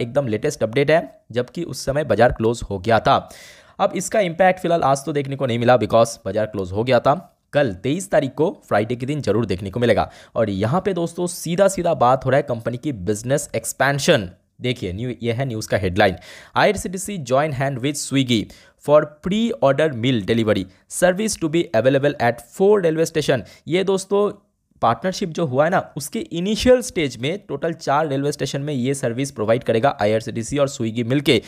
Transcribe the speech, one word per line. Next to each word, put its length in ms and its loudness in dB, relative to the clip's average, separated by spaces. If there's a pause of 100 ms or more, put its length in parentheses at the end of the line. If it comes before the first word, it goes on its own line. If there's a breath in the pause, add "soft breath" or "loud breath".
एकदम 260 -2
लेटेस्ट 360 -2
अपडेट 280 2
है, 420 0
जबकि 300 -4
उस 220 -10
समय 200 -2
बाजार 280 4
क्लोज 280 -2 (100)
हो 80 -4
गया 220 2
था। 280 2 (520 loud breath)
अब 160 0
इसका 240 -2
इम्पैक्ट 400 2
फिलहाल 220 0
आज 220 2
तो 80 -6
देखने 240 -2
को 100 -2
नहीं 120 -2
मिला, 200 6
because 460 2
बाजार 220 -2
क्लोज 260 -6
हो 120 -2
गया 160 4
था। 280 0 (240)
कल 200 2
तेईस 380 -6
तारीख 240 2
को 340 -2
फ्राइडे 280 0
के 100 -8
दिन 140 -4
जरूर 260 0
देखने 240 -6
को 100 -6
मिलेगा। 300 2 (240 loud breath)
और 160 0
यहाँ 300 0
पे 120 -2
दोस्तों, 340 -4
सीधा 420 0
सीधा 260 0
बात 300 2
हो 60 0
रहा 60 4
है 60 2
कंपनी 340 -6
की 160 -6
बिजनेस 600 -4
एक्सपेंशन। 760 0 (300)
देखिए, 320 -4
न्यू-, 300 -6
ये 100 -2
है 120 -2
न्यूज़ 240 -6
का 80 0
हेडलाइन, 400 2 (400 loud breath)
"आईआरसीटीसी 640 -2
join 360 -2
hand 240 -4
with 160 -4
Swiggy 500 0 (440 loud breath)
for 160 6 (220)
pre-order 800 0
meal 220 0
delivery 380 0 (260 soft breath)
service 540 0
to 60 -2
be 120 2 (140)
available 460 2
at 120 2 (260)
four 200 6
railway 300 0
station।" 300 0 (280 loud breath)
ये 160 0
दोस्तों, 480 0 (500)
पार्टनरशिप 460 0
जो 180 -2
हुआ 180 2
है 60 2
ना, 260 0
उसके 220 -8
इनिशियल 600 2
स्टेज 360 -4
में 220 -4 (100)
टोटल 240 -4
चार 360 0
रेलवे 240 -2
स्टेशन 280 -6
में 140 -6
ये 200 0
सर्विस 360 -4
प्रोवाइड 340 0
करेगा 360 0
आईआरसीटीसी 580 -2
और 100 2
Swiggy 360 -4
मिलके। 440 2